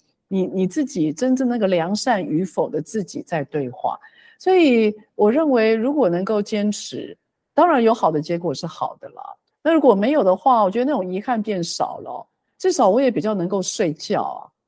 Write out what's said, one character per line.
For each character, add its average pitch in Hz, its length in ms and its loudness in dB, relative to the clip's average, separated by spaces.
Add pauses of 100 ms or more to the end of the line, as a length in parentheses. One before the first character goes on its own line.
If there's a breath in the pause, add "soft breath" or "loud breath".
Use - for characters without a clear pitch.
(260)
你、 190 200 -2
你 185 200 -2
自 294 160 -2
己 156 300 -2
真 254 240 0
正 262 100 0
那 240 120 0
个 202 100 2
良 180 260 0
善 208 300 0
与 151 180 0
否 180 280 -2
的 160 100 -4
自 190 240 -6
己 - 160 -10
在 156 240 -4
对 139 240 -6
话。 - 320 -6 (380 soft breath)
所 370 180 2
以 233 380 4 (200 soft breath)
我 208 160 4
认 302 200 2
为 226 240 4
如 226 180 0
果 269 160 2
能 175 160 0
够 208 160 0
坚 208 320 -2
持， - 420 -10 (380)
当 330 160 4
然 269 140 2
有 220 100 4
好 196 180 2
的 160 100 0
结 170 180 -4
果 170 160 -4
是 165 120 -8
好 - 320 -8
的 - 120 -20
啦。 - 120 -18 (420)
那 320 80 2
如 320 80 4
果 262 140 8
没 208 160 2
有 294 140 2
的 185 100 4
话， 226 300 4
我 190 40 2
觉 220 120 -2
得 247 40 0
那 285 60 0
种 190 180 -2
遗 185 120 -6
憾 226 200 -4
变 202 220 -4
少 - 360 -6
了， - 280 -14 (320)
至 370 140 0
少 233 160 4
我 214 120 4
也 269 80 2
比 208 120 0
较 214 120 -2
能 180 140 -2
够 190 160 -2
睡 170 300 -2
觉 156 300 -4
啊。 67 200 -8 (260)